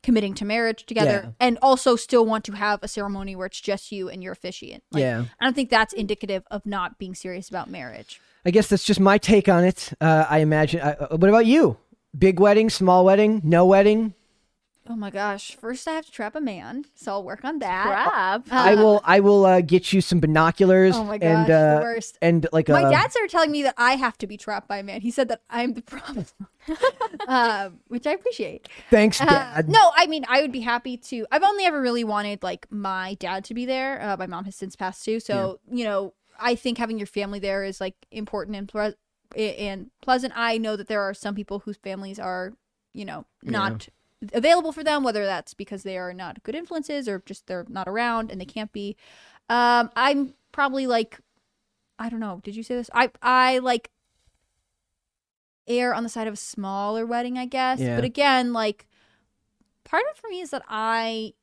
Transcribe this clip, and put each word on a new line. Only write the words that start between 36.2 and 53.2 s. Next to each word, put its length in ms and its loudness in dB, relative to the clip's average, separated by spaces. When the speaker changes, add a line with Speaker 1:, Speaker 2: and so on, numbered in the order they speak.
Speaker 1:
I 160 -2
think 220 -6
having 220 -6
your 80 -8
family 320 -8
there 240 -4
is, 160 -10
like, 160 -10
important 460 -10
and 100 -12
ple-, 260 -6
a-, 200 -6
and 260 -12
pleasant. 340 -2
I 220 -2
know 180 -4
that 140 -12
there 120 -2
are 120 -6
some 220 -8
people 240 -10
whose 180 -12
families 420 -14
are, 320 -8
you 120 -14
know, 200 -14
Speaker 2:
Yeah. 80 -10
Speaker 1:
not 360 -6
available 380 2
for 140 -12
them, 180 0
whether 220 -2
that's 280 -6
because 300 -14
they 140 -10
are 160 -10
not 300 -16
good 120 -10
influences 540 -8
or 160 -6
just 220 -18
they're 200 -10
not 220 -10
around 420 -4
and 80 -12
they 60 -12
can't 260 -12
be. 240 -10
Um, 480 2
I'm 360 0
probably, 340 -4
like, 320 -4
I 100 -8
don't 120 -8
know. 200 -10
Did 140 -14
you 80 -12
say 120 -8
this? 180 -8
I, 180 2